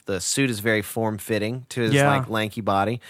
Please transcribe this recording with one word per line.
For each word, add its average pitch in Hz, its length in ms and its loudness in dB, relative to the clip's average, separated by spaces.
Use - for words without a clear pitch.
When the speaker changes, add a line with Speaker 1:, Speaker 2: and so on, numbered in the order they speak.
Speaker 1:
the 92 160 -4
suit 135 280 0
is 107 120 -4
very 110 200 2
form 110 360 -2
fitting 113 520 -4
to 123 120 -4
his 113 120 2
Speaker 2:
Yeah. 143 140 6
Speaker 1:
like, 135 220 2
lanky 110 320 -2
body, 101 480 2